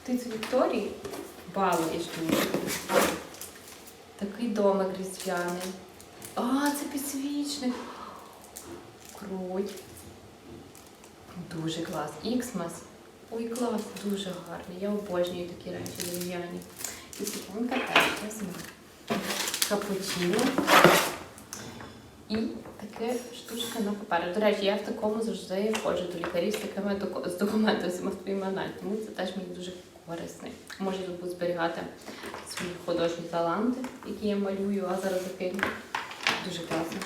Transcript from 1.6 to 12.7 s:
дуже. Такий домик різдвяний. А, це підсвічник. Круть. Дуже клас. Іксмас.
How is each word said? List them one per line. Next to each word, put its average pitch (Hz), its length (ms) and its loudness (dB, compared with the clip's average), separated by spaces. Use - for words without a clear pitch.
дуже. - 240 4
Такий 214 320 -2
домик 196 400 6
різдвяний. 180 720 -2
А, 269 360 4
це - 200 -2
підсвічник. 277 800 -2
Круть. 190 520 -4
Дуже 160 260 -2
клас. 156 300 -4
Іксмас. 202 500 -2